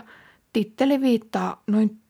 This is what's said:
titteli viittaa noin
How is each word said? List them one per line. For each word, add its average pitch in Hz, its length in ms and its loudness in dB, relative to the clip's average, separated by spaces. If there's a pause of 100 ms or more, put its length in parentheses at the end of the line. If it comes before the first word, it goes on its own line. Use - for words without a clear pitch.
(520)
titteli 262 480 0
viittaa 226 640 -2
noin 214 440 0